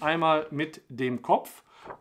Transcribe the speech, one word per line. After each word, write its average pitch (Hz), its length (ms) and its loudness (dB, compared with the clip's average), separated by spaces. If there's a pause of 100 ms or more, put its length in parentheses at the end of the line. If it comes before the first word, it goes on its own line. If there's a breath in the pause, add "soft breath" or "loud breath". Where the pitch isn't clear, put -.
einmal 156 480 2
mit 156 400 -6
dem 123 320 -2
Kopf - 420 0 (380 loud breath)